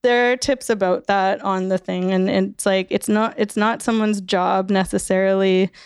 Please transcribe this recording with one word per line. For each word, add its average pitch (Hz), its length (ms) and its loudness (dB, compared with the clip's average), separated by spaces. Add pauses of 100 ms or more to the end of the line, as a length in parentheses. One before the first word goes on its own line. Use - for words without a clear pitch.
There 247 260 4
are 254 40 0
tips 254 340 -2
about 190 380 0
that 196 340 0
on 190 260 -2
the 190 100 0
thing. 185 340 -4
And 185 180 2
it's 196 340 -2
like, 190 260 0
it's - 180 -4
not, 220 280 0
it's 208 200 -4
not 220 260 0
someone's 214 400 0
job 190 480 0
necessarily 190 1000 2 (160)